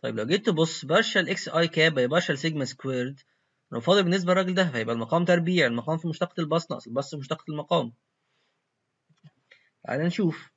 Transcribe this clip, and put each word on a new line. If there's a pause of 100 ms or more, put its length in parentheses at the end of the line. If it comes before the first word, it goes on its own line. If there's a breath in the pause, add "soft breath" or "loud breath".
طيب
لو
جيت
تبص
partial
اكس
اي
كاب
by
partial
sigma
squared، (500)
لو
فاضل
بالنسبة
للراجل
ده
فيبقى
المقام
تربيع،
المقام
في
مشتقة
البسط
ناقص
البسط
في
مشتقة
المقام. (1900 soft breath)
تعال
نشوف.